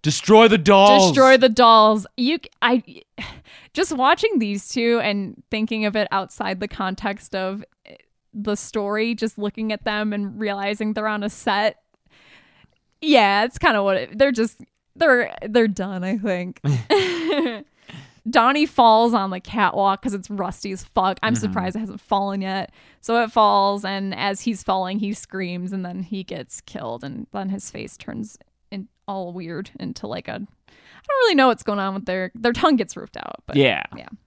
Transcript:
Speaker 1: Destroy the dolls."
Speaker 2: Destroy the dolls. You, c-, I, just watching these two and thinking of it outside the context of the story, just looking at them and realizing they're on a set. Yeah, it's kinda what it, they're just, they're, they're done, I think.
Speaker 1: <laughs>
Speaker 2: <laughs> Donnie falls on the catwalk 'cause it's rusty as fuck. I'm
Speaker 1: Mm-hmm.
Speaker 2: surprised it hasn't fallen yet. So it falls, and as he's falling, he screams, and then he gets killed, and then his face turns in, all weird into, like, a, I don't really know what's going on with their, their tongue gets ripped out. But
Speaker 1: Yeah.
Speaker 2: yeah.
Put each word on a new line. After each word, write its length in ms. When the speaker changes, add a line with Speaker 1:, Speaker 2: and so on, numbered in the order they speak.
Speaker 1:
Destroy 480
the 80
dolls." 560
Speaker 2:
Destroy 240
the 100
dolls. 580
You, 260
c-, 60
I, 400
just 200
watching 460
these 280
two 340
and 480
thinking 360
of 100
it 160
outside 480
the 80
context 680
of 300
the 240
story, 580
just 220
looking 340
at 140
them 260
and 260
realizing 580
they're 120
on 160
a 60
set. 480
Yeah, 420
it's 140
kinda 260
what 140
it, 200
they're 140
just, 300
they're, 380
they're 200
done, 360
I 140
think. 460
Speaker 1:
<laughs> 60
Speaker 2:
<laughs> 760
Donnie 360
falls 480
on 180
the 100
catwalk 600
'cause 120
it's 160
rusty 420
as 140
fuck. 360
I'm 120
Speaker 1:
Mm-hmm. 80
Speaker 2:
surprised 340
it 40
hasn't 200
fallen 420
yet. 300
So 200
it 100
falls, 520
and 320
as 260
he's 220
falling, 360
he 140
screams, 600
and 120
then 180
he 200
gets 380
killed, 420
and 300
then 160
his 200
face 280
turns 400
in, 160
all 240
weird 440
into, 300
like, 220
a, 60
I 20
don't 840
really 120
know 120
what's 160
going 160
on 140
with 120
their, 280
their 200
tongue 240
gets 180
ripped 220
out. 280
But 120
Speaker 1:
Yeah. 260
Speaker 2:
yeah. 100